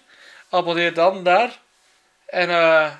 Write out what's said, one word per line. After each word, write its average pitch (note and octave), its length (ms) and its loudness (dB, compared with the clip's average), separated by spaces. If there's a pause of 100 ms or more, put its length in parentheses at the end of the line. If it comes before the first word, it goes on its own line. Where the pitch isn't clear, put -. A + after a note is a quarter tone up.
(500)
Abonneer E3+ 440 -2
dan F3+ 300 0
daar. G3 360 0 (680)
En, F3+ 240 -4
eh, D#3+ 500 2